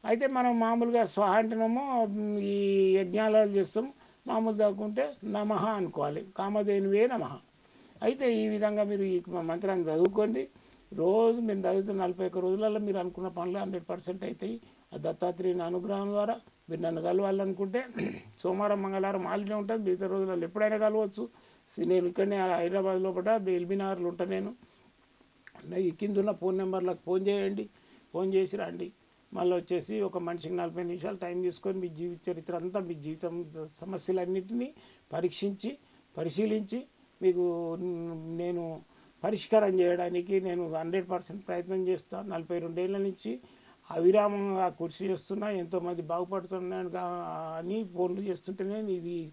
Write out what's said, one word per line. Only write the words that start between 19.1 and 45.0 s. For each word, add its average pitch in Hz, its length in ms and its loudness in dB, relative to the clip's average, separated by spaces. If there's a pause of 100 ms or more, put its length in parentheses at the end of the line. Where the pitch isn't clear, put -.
హాలిడే 202 340 -2
ఉంటుంది, 220 280 -2
మిగతా 185 180 0
రోజులలో 185 400 0
ఎప్పుడైనా 214 300 2
కలవచ్చు. 214 460 2 (500)
సి-, 170 180 -2
నేను 180 200 4
ఇక్కడనే 196 260 0 (220)
హైదరాబాద్ 185 480 2
లోపల 190 320 2 (180)
ఎల్బీ 175 180 -2
నగర్లో 190 340 -2
ఉంటాను 180 260 -4
నేను. 196 160 -4 (1300)
ఈ 185 220 2
కింద 202 180 0
ఉన్న 202 140 2
ఫోన్ 185 260 0
నెంబర్లకు 185 480 -2
ఫోన్ 185 220 0
చేయండి, 202 380 0 (480)
ఫోన్ 190 200 0
చేసి 190 240 2
రండి. 175 320 -6 (420)
మళ్ళీ 180 240 2
వచ్చేసి 175 460 -2
ఒక 190 160 -2 (100)
మనిషికి 170 280 -6
నలభై 170 280 -4
నిమిషాలు 180 400 -6
టైమ్ 175 200 -4
తీసుకొని 185 360 -2
మీ 180 180 -4
జీవిత 170 220 -6 (100)
చరిత్ర 170 260 -6
అంతా, 180 240 -4
మీ 170 160 -6 (100)
జీవితం 160 280 -6 (480)
సమస్యలన్నింటినీ 190 880 -2 (440)
పరీక్షించి 190 580 -2 (460)
పరిశీలించి 214 600 0 (420)
మీకు 180 240 4 (960)
నేను 175 220 -2 (600)
పరిష్కారం 208 560 4
చేయడానికి 175 560 2 (120)
నేను 175 160 -2 (100)
హండ్రెడ్ 170 400 -2
పర్సెంట్ 180 340 -6
ప్రయత్నం 180 400 -2
చేస్తా. 185 300 -2 (160)
నలభై 170 260 -4
రెండేళ్ల 180 380 -2
నుంచి 196 340 -4 (580)
అవిరామంగా 196 760 4 (140)
కృషి 170 300 -6